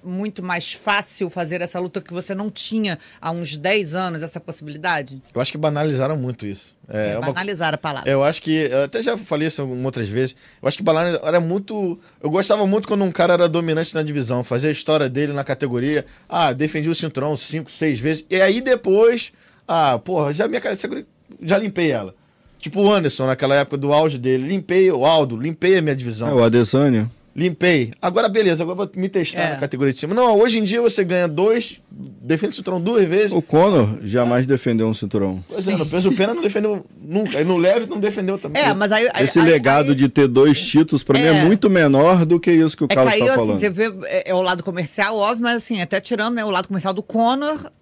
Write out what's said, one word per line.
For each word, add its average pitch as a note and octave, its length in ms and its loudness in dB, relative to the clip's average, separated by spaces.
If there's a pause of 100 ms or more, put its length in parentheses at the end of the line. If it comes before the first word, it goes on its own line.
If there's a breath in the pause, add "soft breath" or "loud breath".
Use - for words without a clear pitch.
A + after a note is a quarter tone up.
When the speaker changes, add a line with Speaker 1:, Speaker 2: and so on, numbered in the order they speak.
Speaker 1:
muito G3 360 -8
mais F3 280 -6
fácil G3+ 600 -4
fazer F3 300 -6
essa F3 180 -8
luta F3+ 200 -8
que E3+ 140 -16
você F#3 220 -8
não G3+ 160 -6
tinha G#3 480 -4 (200 soft breath)
há D#3+ 120 -6
uns D#3+ 260 -8
dez F3+ 380 -2
anos, F3+ 260 -4
essa D#3+ 180 -12
possibilidade? D3+ 800 -6 (140)
Speaker 2:
Eu A#2 80 -4
acho - 100 -2
que D3+ 60 -10
banalizaram D3 580 -2
muito B2 300 -6
isso. G2 300 -12 (120)
É, G#2+ 260 -4
Speaker 1:
É, G#2+ 40 -4
Speaker 2:
uma A#2+ 160 -6
Speaker 1:
banalizaram F3 400 -4
a D3 60 -6
palavra. C#3+ 320 -6
Speaker 2:
Eu C3+ 120 2
acho D#3+ 160 0
que, D#3 120 -4 (200)
eu C3+ 120 2
até F3 180 -4
já A#3 160 -2
falei D#3+ 300 -4
isso D#3 160 -6
algumas B2+ 200 -8
outras B2 240 -6
vezes, B2 280 -4 (260 soft breath)
eu B2+ 60 -2
acho C#3+ 100 -2
que G3 60 -10
banalizaram, E3 440 0
era E3+ 120 2
muito, F#3+ 580 -4 (240 soft breath)
eu D3+ 80 -4
gostava G3 380 0
muito G#3 200 0
quando G3+ 160 0
um F#3 80 -2
cara F3 220 2
era F3 160 4
dominante D#3+ 460 -2
na D#3 80 -2
divisão, B2+ 400 -4
fazia C3 260 -2
a - 20 -2
história D#3 380 0
dele C#3+ 240 -4
na C#3+ 100 -6
categoria, C3+ 600 -2 (240 soft breath)
ah, E3 240 0
defendia D3+ 380 -4
o D#3+ 40 -2
cinturão D3+ 400 -4
cinco, - 360 -10
seis D3 280 -2
vezes, D#3 300 -4
e F#3 100 0
aí G3 220 2
depois, A#3 720 2 (340 soft breath)
ah, D3 300 2
porra, D3+ 380 -2
já F#3 120 -2
minha - 140 -4
categoria, B3+ 420 -6 (380)
já F3 160 0
limpei F#3 320 -2
ela. G#2 240 -4 (460)
Tipo D#3+ 240 -4
o G3+ 100 6
Anderson, D3+ 320 0
naquela C3 300 0
época C#3+ 220 0
do C#3+ 140 -2
auge D3 280 2
dele, C3 280 0
limpei F#3 440 2
o C3 120 0
Aldo, D3 320 2
limpei E3 440 0
a - 20 0
minha D3+ 140 0
divisão. A#2+ 340 -6
Speaker 3:
É, C#3+ 60 0
o A#2+ 80 6
Adesanya. A#2 680 4 (280)
Speaker 2:
Limpei. D#3+ 540 0 (100)
Agora, G#3+ 280 0
beleza, F#3+ 340 2
agora F3+ 140 -6
vou G3 180 -4
me F#3 140 -4
testar F3 320 -2
Speaker 1:
É. E3+ 80 -2
Speaker 2:
na C#3+ 80 -6
categoria C#3 340 -2
de - 80 -6
cima. D#3 160 -4
Não, A#3 240 4
hoje A#3 180 4
em A3 60 0
dia G#3+ 180 0
você G#3+ 220 2
ganha F3+ 240 0
dois, G#3 540 0 (100)
defende C3+ 600 -4
o - 20 -10
cinturão F3+ 240 -6
duas G3+ 300 2
vezes. G3 240 2
Speaker 3:
O F3 80 0
Conor D3+ 600 2
jamais A#2+ 440 0
defendeu A#2 400 0
um A2 60 0
cinturão. F#2+ 560 -4
Speaker 2:
Pois F#3 180 -4
é, G3 60 -2
Speaker 1:
Sim. F#3+ 40 -2
Speaker 2:
no D#3+ 80 -2
peso F3+ 280 0
pena G#3 200 0
não - 80 -4
defendeu G#3 440 -2 (120)
nunca. D3 440 -2
E - 20 2
no F3+ 140 2
leve G3+ 300 2
não G#3+ 120 -6
defendeu G3+ 380 -2
também. G3 260 -2
Speaker 1:
É, - 100 2
mas G3 200 0
aí, A#3 200 2
aí, - 120 2
Speaker 3:
Esse C#3 140 2
Speaker 1:
aí, E3 60 6
Speaker 3:
legado C#3+ 440 4
Speaker 1:
aí C#3+ 60 4
Speaker 3:
de C3+ 120 4
ter C#3 220 4
dois C#3 360 6
títulos, D#3 380 2
pra C#3 160 2
mim, D3 60 4
é D#3 140 6
Speaker 1:
É. D3+ 40 4
Speaker 3:
muito G3+ 260 4
menor E3 560 6
do E3+ 140 2
que F3 140 2
isso D#3+ 240 4
que D3+ 60 0
o - 20 0
Speaker 1:
É - 20 -2
que D3+ 80 2
Speaker 3:
Carlos C3 180 6
Speaker 1:
aí, G#3 60 2
Speaker 3:
tá A#3+ 60 4
Speaker 1:
assim, C4 100 4
Speaker 3:
falando. A#2 240 2
Speaker 1:
você G#3 100 0
vê, G3 220 -2 (140)
é, - 240 -4
é F#3+ 40 0
o F3+ 80 2
lado F3+ 220 0
comercial, G3 540 -4
óbvio, A3+ 260 0
mas A#3+ 140 0
assim, A3 240 -2
até F#3+ 180 -2
tirando, A3+ 360 -2
né, A3 100 -4
o G#3+ 40 -2
lado F#3 200 -2
comercial F#3+ 240 -2
do G3 100 -6
Conor C#4 680 -2 (120)